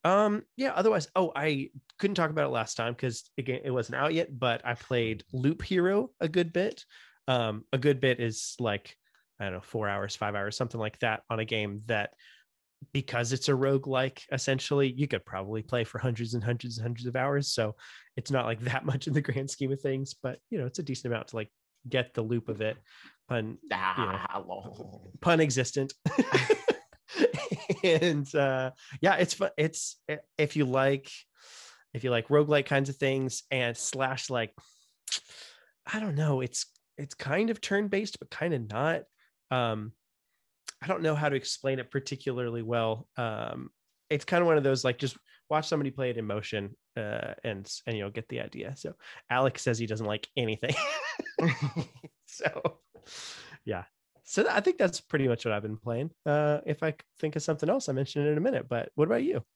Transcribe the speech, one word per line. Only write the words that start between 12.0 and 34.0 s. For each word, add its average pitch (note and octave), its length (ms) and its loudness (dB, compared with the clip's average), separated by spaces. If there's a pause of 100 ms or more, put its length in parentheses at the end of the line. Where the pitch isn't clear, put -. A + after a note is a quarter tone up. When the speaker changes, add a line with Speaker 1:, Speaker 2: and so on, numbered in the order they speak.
Speaker 1:
because A#2+ 420 -2
it's B2+ 160 0
a - 20 6
roguelike, C3+ 680 2 (100)
essentially, C3+ 580 2
you C3+ 160 -2
could G#2+ 200 -2
probably G2+ 360 -6
play A#2+ 220 0
for - 140 -8
hundreds A#2 340 -2
and A#2 100 0
hundreds A#2 360 -2
and A2+ 60 -4
hundreds A#2+ 220 -6
of A#2+ 100 -4
hours. C#3+ 360 0
So G#2+ 240 0 (400)
it's - 140 -8
not, B2 160 2
like, A2+ 140 -2
<laughs> B2 200 -2
that - 60 -6
much C#3 200 -2
in D#3 60 -2
the D3 80 4
grand C3+ 300 -4
scheme C3+ 220 -2
of C3+ 100 -4
things, C3+ 320 -2
but, B2+ 240 -8 (100)
you A3+ 80 -6
know, C3+ 80 -2
it's B2+ 140 -6
a E3+ 60 -6
decent B2+ 280 -4
amount - 160 -4
to, A#2 80 -10
like, A2 160 -8 (340)
get B2 280 0
the A#2 80 0
loop A2+ 260 -2
of G#2+ 140 -4
it. A2 160 0 (500)
Pun, A2+ 340 -2
you C#4+ 60 -20
know, - 80 0
Speaker 2:
Ah, F#2 680 0
lol. - 760 -12
Speaker 1:
pun E3 200 6
existent. C3+ 520 2 (140)
<laughs> - 400 4 (1400)
And, D#3+ 520 4
uh, C3 380 2 (280)
yeah, F#3+ 140 6
it's F3 180 2
fun. - 240 0
It's, - 400 -2 (120)
i-, D3+ 100 -4 (180)
if D3+ 180 2
you D3 120 4
like, C3+ 440 2 (840)
if A#2 100 -6
you B2+ 60 2
like A#2 180 2
roguelike D3 380 6
kinds C#3 240 4
of C3+ 60 -6
things C3+ 540 0
and A#2+ 240 0
slash, C3 540 -2